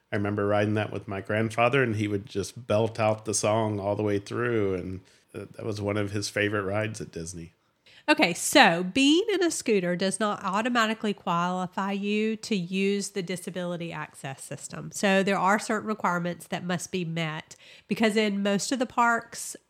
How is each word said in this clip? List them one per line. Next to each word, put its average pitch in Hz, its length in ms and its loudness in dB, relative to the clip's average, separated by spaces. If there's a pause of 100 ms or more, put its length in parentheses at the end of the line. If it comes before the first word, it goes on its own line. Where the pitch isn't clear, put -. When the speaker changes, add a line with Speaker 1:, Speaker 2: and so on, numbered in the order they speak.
(120)
Speaker 1:
I 107 40 -2
remember 101 300 0
riding 104 280 4
that 107 180 -2
with - 160 -8
my 98 120 -6
grandfather, 113 640 2
and 113 140 0
he 107 100 0
would 101 200 -4
just - 400 -6
belt 110 340 0
out 110 240 2
the 107 100 -2
song 107 460 2
all 101 160 0
the 107 60 0
way 104 160 2
through, 113 560 0
and, 92 260 -6 (340)
uh, 101 120 -10 (100)
that - 80 -12
was 104 160 -6
one 101 160 -2
of 101 160 -2
his 104 160 -4
favorite 104 340 0
rides 107 380 -4
at 78 100 -10
Disney. 82 420 -12 (560)
Speaker 2:
Okay, 294 260 2
so 185 480 4
being 277 500 4
in 359 120 2
a 330 80 2
scooter 180 420 0
does 190 240 -2
not 208 240 -2
automatically 220 720 0
qualify 180 800 -2
you 208 420 0
to 214 220 -4
use 196 540 0
the 196 120 -4
disability 175 720 -6
access 151 500 -12
system. - 500 -12
So 196 300 4
there 190 160 0
are 196 220 4
certain 214 260 -4
requirements 175 640 -2
that 175 160 -6
must 175 260 -4
be 180 140 -4
met, 160 500 -6 (320)
because 214 300 2
in 208 260 2
most 202 300 0
of 254 80 0
the 254 60 0
parks, - 680 0 (160)